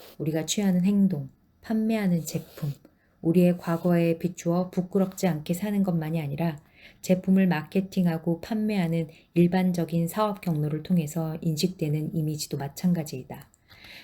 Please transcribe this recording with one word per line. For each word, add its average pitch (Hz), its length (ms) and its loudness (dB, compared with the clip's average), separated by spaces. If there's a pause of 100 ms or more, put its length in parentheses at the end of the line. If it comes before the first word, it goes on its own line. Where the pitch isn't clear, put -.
(180)
우리가 156 300 -2
취하는 185 360 2
행동, 185 460 2 (320)
판매하는 214 640 0
제품, - 480 -6 (480)
우리의 175 380 4
과거에 170 580 2
비추어 175 540 -2
부끄럽지 190 560 -2
않게 151 260 -2
사는 202 300 0
것만이 165 360 0
아니라 151 400 -2 (440)
제품을 190 420 4
마케팅하고 170 960 0
판매하는 185 680 -2 (260)
일반적인 175 720 2
사업 208 340 -2
경로를 151 400 -2
통해서 160 600 0
인식되는 156 760 -2
이미지도 151 420 -4
마찬가지이다. 143 920 -4 (560)